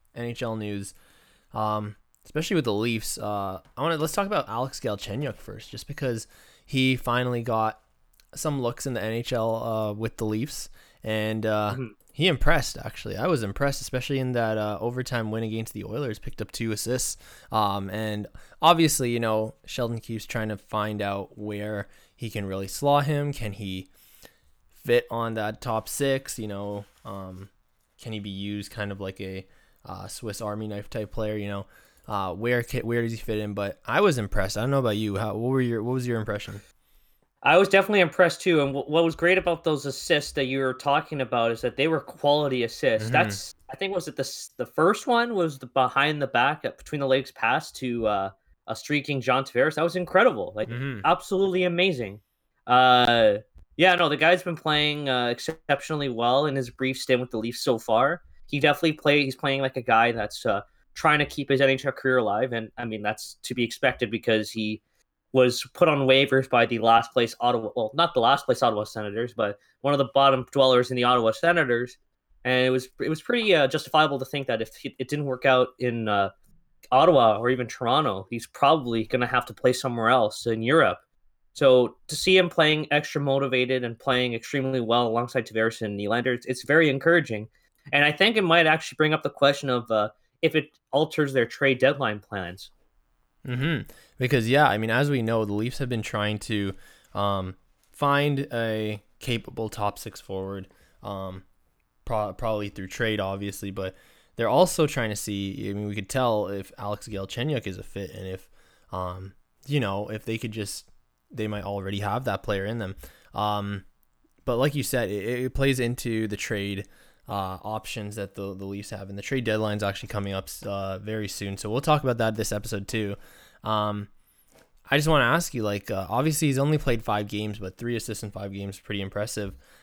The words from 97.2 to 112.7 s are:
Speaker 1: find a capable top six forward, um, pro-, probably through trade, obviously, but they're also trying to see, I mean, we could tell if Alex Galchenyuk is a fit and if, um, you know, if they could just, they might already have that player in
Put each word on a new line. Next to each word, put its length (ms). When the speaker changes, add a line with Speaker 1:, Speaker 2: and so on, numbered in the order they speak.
Speaker 1:
find 600
a 500
capable 500
top 280
six 240
forward, 460
um, 400
pro-, 280
probably 360
through 180
trade, 320
obviously, 520
but 240
they're 140
also 380
trying 220
to 60
see, 540
I 40
mean, 140
we 80
could 140
tell 380
if 300
Alex 300
Galchenyuk 600
is 100
a 60
fit 280
and 160
if, 220
um, 420
you 140
know, 300
if 160
they 120
could 140
just, 380
they 160
might 160
already 360
have 260
that 180
player 220
in 140